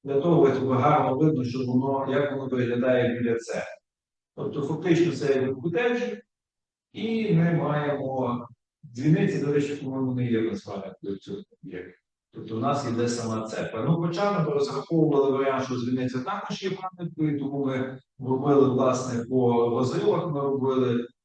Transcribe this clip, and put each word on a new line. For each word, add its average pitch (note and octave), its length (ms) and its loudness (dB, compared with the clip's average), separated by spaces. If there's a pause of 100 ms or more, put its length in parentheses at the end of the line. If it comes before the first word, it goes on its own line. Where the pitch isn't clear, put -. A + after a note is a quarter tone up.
для C#3 180 0
того, C#3+ 320 6
щоб C3 160 -2
гарно C3+ 480 2
видно, C#3+ 260 2
що B2+ 220 -4
воно, C3+ 460 0
як C3+ 200 0
воно C3+ 160 -6
виглядає A#2+ 720 0
біля A#2 160 0
церкви. - 380 -8 (640)
Тобто, - 260 -6
фактично, E3+ 520 2
це C3+ 280 2
є C3 120 0
котеджі, G#3 680 -2 (720)
і A3 400 -2
ми E3 200 4
маємо C3 920 -2 (460)
дзвіниці, D3+ 520 2
до D3 80 0
речі, C#3+ 220 0
по-моєму, C3 380 -4
не B2 180 -2
є A2 80 2
в A2 120 0
нас G2 120 -8
пам'яткою G2 540 -10
цього G2 200 -12 (260)
об'єкту. F2+ 360 -14 (340)
Тобто, A2 240 -10
у - 20 -4
нас B2 320 0
іде A#2+ 160 0
сама A2+ 400 -4
церква. - 400 -6
Ну, E3 80 4
хоча F3 440 0
ми D3 140 0
розраховували C#3+ 840 2
варіант, C3 280 0
що B2+ 100 -4
дзвіниця B2+ 440 -2
також G3 440 -6
є F#3+ 60 -2
пам'яткою, D#3 680 -4
тому C#3 260 -4
ми C3 340 -4 (200)
робили, C3 500 4
власне, A#2+ 560 0
по A#2+ 440 2
розривах, D#3+ 640 0
ми C#3 100 -2
робили B2+ 680 0 (180)